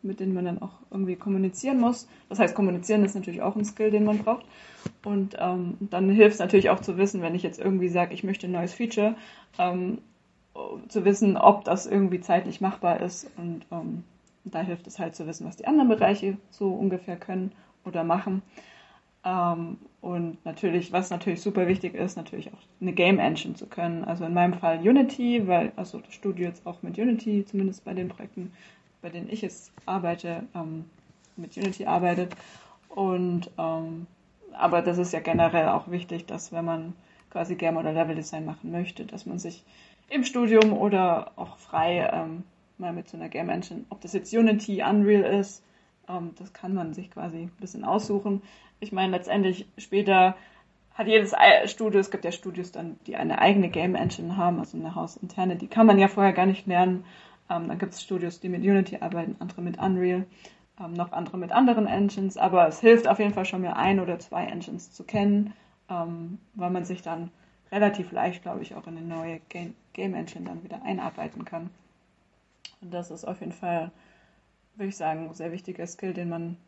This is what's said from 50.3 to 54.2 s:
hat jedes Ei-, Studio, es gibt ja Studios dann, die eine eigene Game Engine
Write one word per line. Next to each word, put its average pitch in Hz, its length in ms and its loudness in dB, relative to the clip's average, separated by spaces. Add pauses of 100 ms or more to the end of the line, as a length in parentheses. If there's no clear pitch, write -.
hat 202 140 -4
jedes 214 260 4
Ei-, - 340 10
Studio, 208 320 2
es 196 120 0
gibt 196 140 -8
ja 170 60 -4
Studios 180 400 -10
dann, 165 260 -12 (100)
die - 80 -10
eine - 240 -2
eigene 185 300 6
Game 180 260 -2
Engine 170 420 -4